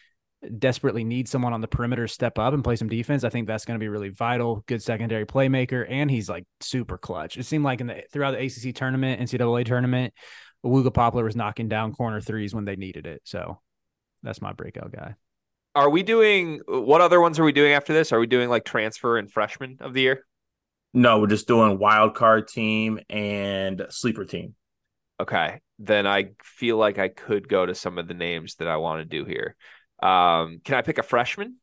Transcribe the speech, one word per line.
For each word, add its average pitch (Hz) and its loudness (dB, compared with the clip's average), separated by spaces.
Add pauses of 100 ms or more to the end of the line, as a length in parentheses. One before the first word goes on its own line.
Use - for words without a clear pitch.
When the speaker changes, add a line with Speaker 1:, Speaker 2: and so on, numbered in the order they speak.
(580)
Speaker 1:
desperately 127 -2
needs 120 -4
someone 123 -2
on 113 -6
the 113 -6
perimeter 120 -2
to - -10
step - -4
up 123 0
and 139 0
play 120 0
some 113 -6
defense, 120 -2
I 113 -2
think 113 -4
that's 110 -6
gonna 117 -6
be 107 -6
really 104 -8
vital. 117 -4
Good 117 -4
secondary 110 -4
playmaker, 131 0
and 139 -2
he's, 110 -2
like, 92 -10 (140)
super - -6
clutch. - -10
It 127 -10
seemed 151 -2
like 127 -2
in 120 -8
the, 104 -12
throughout 139 -2
the 123 -4
A 135 -4
C 113 -12
C 123 -8
tournament, 131 -2
N 123 -2
C 123 -6
double 120 0
A 120 0
tournament, 127 0 (500)
Wooga 123 2
Poplar 117 2
was 107 -4
knocking 110 -6
down 110 -4
corner 110 -6
threes 107 -6
when 104 -6
they 98 -6
needed 95 -12
it. 80 -14
So 85 -12 (640)
that's 110 -10
my 98 -10
breakout - -14
guy. - -14 (580)
Speaker 2:
Are 143 6
we 180 2
doing, 202 4
what 131 4
other 175 8
ones 165 4
are 160 6
we 151 6
doing 143 6
after 143 2
this? 156 2
Are 117 4
we 117 2
doing, 123 4
like, 117 0
transfer 117 -2
and 101 -6
freshman 127 -6
of 131 -12
the 131 0
year? 131 2 (720)
Speaker 3:
No, 120 8
we're 107 4
just 104 0
doing 110 6
wild 107 6
card 110 4
team 110 -2 (100)
and 98 -4
sleeper 110 -4
team. 87 -10 (640)
Speaker 2:
Okay. 92 -2 (180)
Then 104 2
I 98 0 (140)
feel 117 -2
like 104 2
I 95 0
could 101 -6
go 92 2
to 90 -6
some 87 -8
of 85 -8
the 90 -12
names 85 -8
that 82 -4
I 80 -2
wanna 80 -4
do 80 -8
here. - -8 (440)
Um, 85 2
can 135 -2
I 123 0
pick 160 -4
a - 0
freshman 202 -2